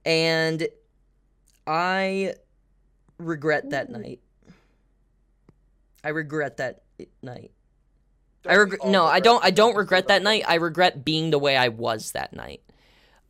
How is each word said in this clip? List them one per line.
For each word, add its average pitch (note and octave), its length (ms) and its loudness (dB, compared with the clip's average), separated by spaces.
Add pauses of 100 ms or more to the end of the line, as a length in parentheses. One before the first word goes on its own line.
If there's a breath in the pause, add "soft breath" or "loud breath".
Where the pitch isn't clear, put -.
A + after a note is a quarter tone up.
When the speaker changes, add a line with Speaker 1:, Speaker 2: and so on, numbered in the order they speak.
Speaker 1:
And D#3+ 640 0 (1000)
I F#3+ 680 -2 (840)
regret D#3+ 520 -4
that C3+ 200 -6
Speaker 2:
Mm. A#2 120 -14
Speaker 1:
night. - 180 -16 (1800 soft breath)
I D3+ 60 -6
regret D3+ 480 -6
that B2+ 240 -8 (180)
i-, - 80 -18 (140)
night. - 300 -18 (920)
Speaker 3:
Don't D3+ 100 0
Speaker 1:
I F#3+ 40 6
Speaker 3:
we - 60 8
Speaker 1:
regret, G3 180 -2
Speaker 3:
all F#3+ 100 -2
Speaker 1:
no, F#3 140 6
I D3 100 4
Speaker 3:
regret - 80 4
Speaker 1:
don't, A#3 200 6
I G3 60 4
Speaker 3:
that F#3+ 60 2
Speaker 1:
don't A3 180 6
Speaker 3:
night? G3+ 40 -6
Speaker 1:
regret F#3 320 0
that G3 140 4
night. G#3+ 240 0
I E3+ 80 2
regret E3 500 0
being D#3+ 260 -2
the C#3+ 80 2
way C#3 180 2
I B2+ 120 4
was A2+ 420 -6
that - 220 -8
night. - 280 -16 (680 soft breath)